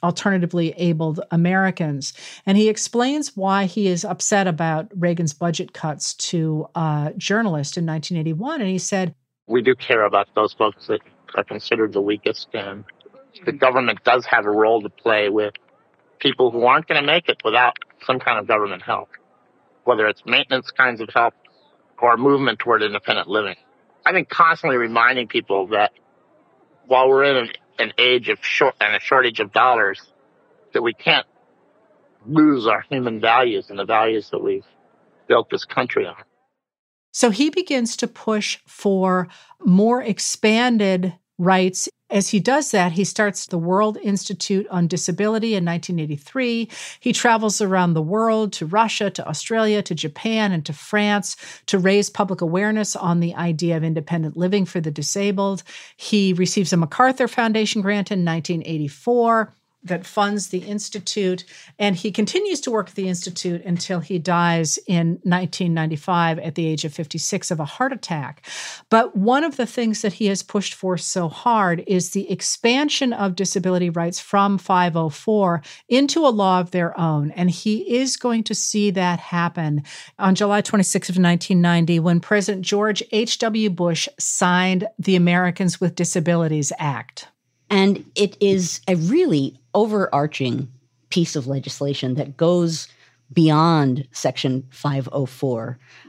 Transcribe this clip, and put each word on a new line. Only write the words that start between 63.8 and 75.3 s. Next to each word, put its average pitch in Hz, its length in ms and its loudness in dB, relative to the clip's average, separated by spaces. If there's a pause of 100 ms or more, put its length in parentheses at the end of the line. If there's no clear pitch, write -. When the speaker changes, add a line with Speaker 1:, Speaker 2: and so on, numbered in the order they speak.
Speaker 1:
he 175 200 -4
dies 170 640 0
in 170 400 0
nineteen 180 480 0
ninety-five 165 640 0
at 160 160 -8
the 165 140 -2
age 156 180 -4
of 151 80 -10
fifty-six 170 560 -6
of 160 100 -4
a 151 60 -6
heart 262 260 -4
attack. 147 540 -8 (460)
But 220 240 4
one 240 280 2
of 320 140 -4
the 240 80 -2
things 220 380 -2
that 196 100 0
he 208 140 -2
has 196 160 -2
pushed - 320 -6
for 185 240 -4
so 170 300 -4
hard 185 580 0
is 180 240 0
the - 200 -4
expansion 247 800 0
of 196 240 -2
disability 180 540 0
rights 170 300 -4
from 202 400 0
five 180 360 2
oh 160 140 0
four 180 540 0 (260)